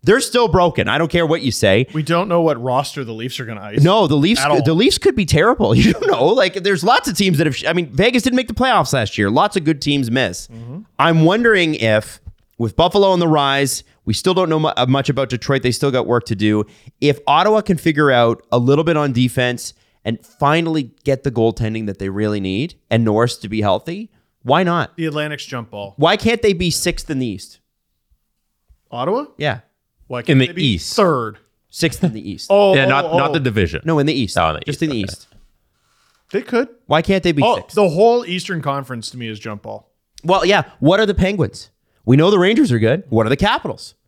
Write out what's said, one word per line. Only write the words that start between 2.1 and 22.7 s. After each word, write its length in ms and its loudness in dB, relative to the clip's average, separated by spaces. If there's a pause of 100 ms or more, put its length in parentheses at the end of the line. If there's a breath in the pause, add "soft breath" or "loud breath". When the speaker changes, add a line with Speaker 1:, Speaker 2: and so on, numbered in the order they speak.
Speaker 2:
know 140 2
what 200 0
roster 420 -4
the 100 -10
Leafs 260 -10
are 60 -10
gonna 160 -12
ice 220 -2
Speaker 1:
No, 220 4
the 100 0
Leafs, 260 2
Speaker 2:
at 100 0
all. 120 2
Speaker 1:
the 120 2
Leafs 240 2
could 160 2
be 100 0
terrible. 500 2
<laughs> 0 -
You 180 4
don't 140 -2
know. 200 2
Like, 260 2 (100)
there's 200 0
lots 260 2
of 80 -4
teams 220 2
that 80 2
have, 80 -2
sh-, 120 -10
I 60 -2
mean, 180 -2
Vegas 300 2
didn't 160 0
make 100 -2
the 80 -10
playoffs 380 0
last 240 -2
year. 140 2
Lots 260 0
of 60 -2
good 180 -2
teams 300 -2
miss. 380 -2
Speaker 2:
Mm-hmm. 320 -16 (180)
Speaker 1:
I'm 260 4
wondering 500 2
if, 460 -2 (380)
with 160 -4
Buffalo 340 2
on 100 2
the 80 2
rise, 560 0 (220)
we 80 -2
still 220 0
don't 140 0
know 100 0
mu-, 180 -2
uh, 100 2
much 220 0
about 200 -2
Detroit. 340 -2
They 80 2
still 180 -2
got 160 0
work 220 0
to 80 -4
do. 280 0 (380 soft breath)
If 240 2
Ottawa 360 4
can 160 -2
figure 340 2
out 400 2
a 80 2
little 240 2
bit 140 0
on 160 0
defense 600 -2 (340)
and 160 -6
finally 680 -2 (120)
get 200 -2
the 80 -2
goaltending 560 -2
that 100 -8
they 120 -8
really 300 -2
need 360 -4 (160)